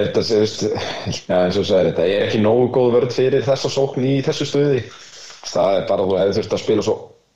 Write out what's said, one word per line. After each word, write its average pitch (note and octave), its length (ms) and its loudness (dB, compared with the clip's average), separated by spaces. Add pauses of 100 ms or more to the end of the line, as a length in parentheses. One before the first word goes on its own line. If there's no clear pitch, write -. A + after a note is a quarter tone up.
held G2+ 160 0
að G2 80 -2
sé, A2+ 80 2
þú G#2 80 4
veist, - 180 -4 (640)
já, F2+ 140 0
eins F2+ 180 0
og F#2+ 60 0
þú - 80 -4
sagðir, F2+ 180 4
þetta E2 160 0
er G2+ 220 0
ekki A2 160 0
nógu A#2 260 4
góð B2 240 2
vörn B2 220 2
fyrir C3 260 2
þessa C3+ 320 -2
sókn C3+ 320 -2
í C3+ 160 2
þessu D3 240 -2
stuði. C#3+ 380 0 (680)
Það F#2+ 300 2
er - 100 -4
bara, G2 160 0
þú F#2+ 160 0
hefði G2 160 2
þurft G#2+ 160 -2
að G2 80 -2
spila G#2 240 0
svo G#2+ 100 0 (400)